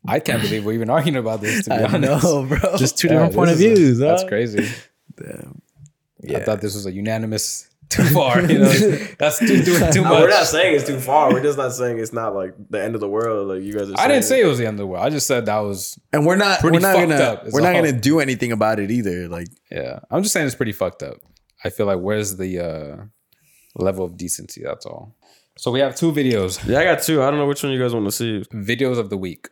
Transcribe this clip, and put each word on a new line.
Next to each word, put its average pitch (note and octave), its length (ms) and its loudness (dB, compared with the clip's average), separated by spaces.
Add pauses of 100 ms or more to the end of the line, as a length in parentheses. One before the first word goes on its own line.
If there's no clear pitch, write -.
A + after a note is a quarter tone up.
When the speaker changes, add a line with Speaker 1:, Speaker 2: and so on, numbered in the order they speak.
Speaker 1:
I B2 140 -2
can't A#2+ 220 -2
believe G#2 240 -4
we're A2 60 -2
even A2+ 180 -2
arguing D3 260 0
about A2 240 -4
this, G#2+ 240 -4
to - 60 -8
be B2 60 0
Speaker 2:
I A2 80 2
Speaker 1:
honest. C#3+ 400 2
Speaker 2:
know, D3 200 2
bro. E3 320 0
Speaker 3:
Just C3 220 0
two - 100 0
Speaker 1:
Yeah, D#3 60 4
Speaker 3:
different D#3+ 200 2
point F3 180 4
of D#3+ 60 4
Speaker 1:
this G3 80 6
is A3 120 6
a, F3 40 8
Speaker 3:
views, B2+ 160 6
Speaker 1:
that's E3 240 4
Speaker 3:
dog. F#3 60 -6
Speaker 1:
crazy. A2 400 -2 (480)
Speaker 2:
Damn. - 460 -16 (600)
Speaker 1:
I - 100 -10
Speaker 3:
Yeah. - 120 -4
Speaker 1:
thought G#2+ 160 -2
this G2+ 140 -6
was G2+ 100 -8
a F#2 80 -8
unanimous G#2+ 840 -6
<laughs> - 100 -20
too - 160 0
far. C3 380 4
You D#3+ 160 4
know, - 100 6
Speaker 2:
<laughs> - 500 2
Speaker 1:
that's D3+ 200 0
too, G3 240 4
doing E3+ 320 4
too - 80 4
Speaker 4:
Nah, - 80 2 (100)
we're E3+ 80 8
not G3 120 4
Speaker 1:
much. D#3+ 80 0
Speaker 4:
saying F3+ 260 2
it's C3+ 120 0
too C3+ 140 -4
far. C#3+ 320 4
We're C3+ 100 2
just C#3+ 140 0
not C3 160 -2
saying A#2+ 280 -4
it's A2 120 -6
not, A2+ 220 -4
like, F#2+ 180 -6 (160)
the G2+ 140 -4
end A2+ 120 -4
of G#2+ 60 -6
the G2+ 80 -4
world. G#2+ 400 -2
Like F#2+ 140 -6
you G2+ 100 -10
guys G2+ 160 -4
are - 100 -10
Speaker 1:
I A#3 100 2
didn't C4+ 160 2
Speaker 4:
saying. B3+ 180 2
Speaker 1:
say - 20 4
it - 20 4
was C3 120 0
the A#2 80 -2
end G#2+ 80 -4
of G2+ 60 -8
the G2+ 60 -4
world. F2+ 160 -6
I B2+ 60 0
just D3 180 -2
said A#2+ 200 -2
that G#2+ 140 0
was G2+ 380 -8 (140)
Speaker 2:
And D3+ 140 2
we're F3+ 100 4
not, G3 240 2
Speaker 1:
pretty E3 160 4
Speaker 2:
we're E3+ 60 4
not G3 140 4
Speaker 1:
fucked F3+ 120 4
Speaker 2:
gonna, D3 140 2
Speaker 1:
up A2+ 240 -2
is A2 80 -8
Speaker 2:
we're D3 80 2
not F3+ 120 4
Speaker 1:
all. F3 80 4
Speaker 2:
gonna C#3 160 0
do D3 220 2
anything B2 320 -2
about A2 280 0
it G2 100 -4
either. F#2 380 -2
Like, E2+ 200 -8 (220)
Speaker 1:
Yeah, B1+ 300 -10 (100)
I'm F3 120 0
just G#3 120 -2
saying E3 120 0
it's B2 100 -4
pretty A2 160 -2
fucked F2+ 300 -6
up. C#2+ 140 -14 (480)
I G#2+ 60 -4
feel G#2 160 -2
like, F#2+ 140 0
where's G2+ 360 -4
the, F#2 240 -6
uh, D#2 360 -8 (800)
level F#2 280 -2
of F2 140 -10
decency? F2 440 -12
That's - 220 -10
all. - 300 -18 (420)
So - 140 -4
we B2+ 100 -2
have C3+ 160 0
two E3 160 0
videos. A2+ 560 0
Speaker 4:
Yeah, B2+ 120 2
I E3+ 40 2
got E3+ 160 2
two. D#3 220 0
I C3+ 80 2
don't D3 80 -2
know C#3+ 80 0
which C#3+ 160 -4
one C#3 100 -4
you B2+ 80 -2
guys A#2+ 140 0
wanna G#2 180 -2
see. A2 400 -4
Speaker 1:
Videos A#2+ 460 -2
of G#2 100 -4
the G2+ 80 -6
week. F#2 340 -10